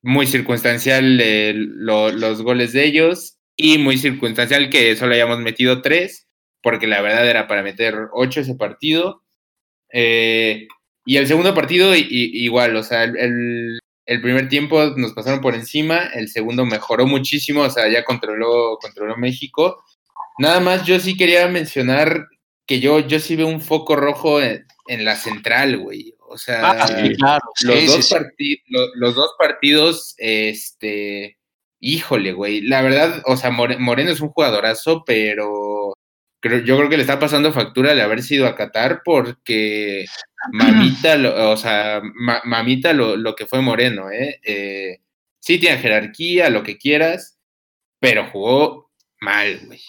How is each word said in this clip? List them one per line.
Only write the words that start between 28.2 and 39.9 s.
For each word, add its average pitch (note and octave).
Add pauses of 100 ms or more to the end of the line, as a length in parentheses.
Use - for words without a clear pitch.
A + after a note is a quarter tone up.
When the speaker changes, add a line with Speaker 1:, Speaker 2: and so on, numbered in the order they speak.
Speaker 1:
lo-, B2+
los A#2+
dos D3
partidos, D3+
este, G#2+ (440)
híjole, A#2
güey. G2+
La C3
verdad, D3
o C3
sea, B2+
More-, A#2+
Moreno B2+
es D3+
un D3+
jugadorazo, C3
pero G#2 (460)
creo, A#2
yo B2
creo C#3+
que D3+
le C#3+
está C#3
pasando D3
factura C3+
de C3
haber A2
sido C3+
a A2
Qatar A2+
porque G#2+ (240)